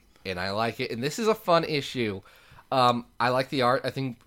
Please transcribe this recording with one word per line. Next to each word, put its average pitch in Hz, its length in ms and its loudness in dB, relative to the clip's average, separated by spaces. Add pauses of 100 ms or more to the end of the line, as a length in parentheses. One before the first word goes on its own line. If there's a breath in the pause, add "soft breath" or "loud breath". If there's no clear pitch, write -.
(240)
and 90 160 -6
I 98 100 -4
like 110 300 -2
it. 123 100 -4
And 117 100 -6
this 151 200 -4
is 220 80 0
a 214 60 4
fun 165 280 2
issue. 123 600 -4 (500 soft breath)
Um, 123 340 4 (140)
I 120 80 2
like 127 220 0
the 131 120 0
art. 127 220 4
I - 60 -2
think, 135 360 -6